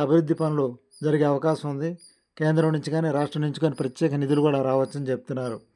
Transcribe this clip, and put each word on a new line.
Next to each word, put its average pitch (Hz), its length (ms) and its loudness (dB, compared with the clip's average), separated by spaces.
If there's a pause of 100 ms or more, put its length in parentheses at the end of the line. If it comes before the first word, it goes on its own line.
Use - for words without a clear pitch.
అభివృద్ధి 156 360 2
పనులు 151 260 0 (380)
జరిగే 151 280 2
అవకాశం 151 420 0
ఉంది. 151 160 -4 (500)
కేంద్రం 156 340 2
నుంచి 147 200 -4
కానీ, 160 140 0 (100)
రాష్ట్రం 147 280 -2
నుంచి 143 160 -4
కానీ 151 200 0
ప్రత్యేక 139 300 -2 (100)
నిధులు 147 240 2
కూడా 143 120 4 (100)
రావచ్చని 135 440 0
చెప్తున్నారు. 123 460 -6 (180)